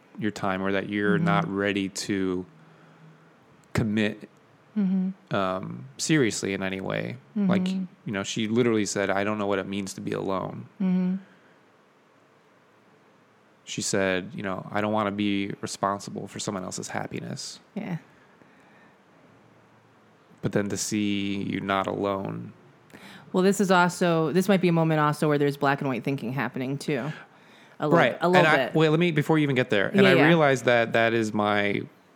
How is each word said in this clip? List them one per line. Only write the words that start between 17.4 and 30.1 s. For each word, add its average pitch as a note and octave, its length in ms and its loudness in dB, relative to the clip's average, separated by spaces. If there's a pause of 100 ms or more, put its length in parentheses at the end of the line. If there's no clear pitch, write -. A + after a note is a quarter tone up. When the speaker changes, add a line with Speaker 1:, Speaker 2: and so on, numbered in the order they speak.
Speaker 2:
Yeah. F#3 220 -8 (2500)
Speaker 1:
But G2+ 100 -4
then G#2 160 0
to G2+ 80 -4
see G2+ 640 -2
you G2 180 -4
not G2 280 0
alone. G2+ 640 -4 (800)
Speaker 2:
Well, F#3 100 2
this G3 180 4
is F#3 120 2
also, E3+ 600 4
this F#3 160 2
might G3 120 4
be F3+ 80 2
a E3+ 40 4
moment D#3+ 280 4
also D3+ 280 2
where D3 100 4
there's C#3+ 180 0
black C#3 240 0
and C#3+ 80 -4
white B2 160 -4
thinking C3+ 280 -4
happening C3 460 -4
too. C#3 320 -4 (720)
A D3+ 80 0
little, E3+ 100 6
Speaker 1:
Right. B2+ 220 4
Speaker 2:
a F3 80 2
little F#3 180 6
Speaker 1:
And D3+ 140 4
I, A#2+ 60 0
Speaker 2:
bit. - 80 -4
Speaker 1:
wait, D#3+ 160 6
let D#3+ 100 4
me, F3 100 2
before D3+ 280 2
you D3+ 40 4
even C#3 140 2
get B2+ 140 2
there. G2+ 180 2
And G3+ 140 4
Speaker 2:
Yeah, F#3+ 80 8